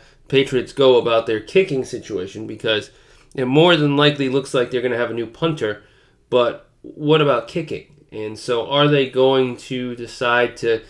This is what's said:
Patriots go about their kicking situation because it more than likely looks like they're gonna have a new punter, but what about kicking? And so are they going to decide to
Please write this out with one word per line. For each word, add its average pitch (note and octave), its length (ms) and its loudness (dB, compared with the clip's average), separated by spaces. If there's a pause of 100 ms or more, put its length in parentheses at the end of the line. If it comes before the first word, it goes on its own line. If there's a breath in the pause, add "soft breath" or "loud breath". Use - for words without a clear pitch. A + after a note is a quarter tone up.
(280 soft breath)
Patriots C3+ 460 0
go C3 240 6
about A2+ 280 2
their A2 140 -2
kicking B2+ 460 0
situation G#2 640 -10
because A2 440 -4 (420 soft breath)
it C3 120 -4
more D#3+ 300 6
than D3 220 2
likely D3 320 2
looks C3+ 240 -2
like B2 160 0
they're B2 120 -4
gonna A#2+ 160 -2
have A#2 140 -2
a A2+ 40 -8
new A#2 100 -4
punter, B2 580 -6 (460 soft breath)
but A#2+ 400 0 (120)
what D3+ 400 0
about C3 260 0
kicking? D3+ 400 -8 (240)
And G#2+ 260 -10
so A#2 320 -4
are C#3+ 180 2
they C#3 220 2
going C3 480 2
to B2 380 -8
decide A#2+ 640 -2
to A2+ 320 -2